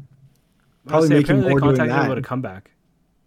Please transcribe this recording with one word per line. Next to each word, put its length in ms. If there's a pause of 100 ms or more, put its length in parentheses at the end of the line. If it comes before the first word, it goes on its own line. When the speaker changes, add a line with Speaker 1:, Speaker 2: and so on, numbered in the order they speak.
(880)
Speaker 1:
I 20
Speaker 2:
probably 200
Speaker 1:
say, 60
Speaker 2:
making 100
Speaker 1:
apparently 240
they 20
Speaker 2:
more 100
doing 160
Speaker 1:
contacted 160
him 80
Speaker 2:
that. 60
Speaker 1:
about 120
a 40
comeback. 480 (560)